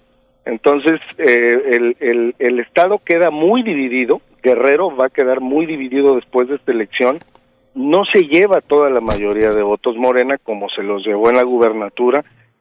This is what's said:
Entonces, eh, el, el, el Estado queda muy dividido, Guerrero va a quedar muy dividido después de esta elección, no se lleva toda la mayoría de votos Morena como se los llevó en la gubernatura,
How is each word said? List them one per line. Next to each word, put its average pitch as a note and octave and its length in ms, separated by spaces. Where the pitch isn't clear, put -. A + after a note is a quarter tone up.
Entonces, C#3+ 520
eh, A#2+ 440
el, A#2+ 280
el, A#2+ 380
el B2 220
Estado F#3 440
queda E3+ 260
muy F3 320
dividido, B2+ 600
Guerrero C#3 540
va B2+ 100
a C3 40
quedar C3 300
muy C#3 260
dividido C#3 500
después B2+ 320
de C#3+ 60
esta C3+ 180
elección, B2 460
no D3 320
se G3 160
lleva E3+ 400
toda D3 260
la B2 140
mayoría G#2 480
de G#2+ 120
votos G#2 340
Morena B2+ 420
como G2+ 320
se G#2 120
los G2+ 220
llevó G#2+ 240
en A#2+ 80
la B2+ 60
gubernatura, B2 840